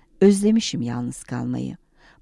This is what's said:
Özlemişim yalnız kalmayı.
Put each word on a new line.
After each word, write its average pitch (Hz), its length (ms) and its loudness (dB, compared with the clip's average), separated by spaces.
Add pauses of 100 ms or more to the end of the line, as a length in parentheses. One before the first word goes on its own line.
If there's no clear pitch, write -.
(200)
Özlemişim 202 640 4
yalnız 123 420 -6
kalmayı. 123 520 -8 (460)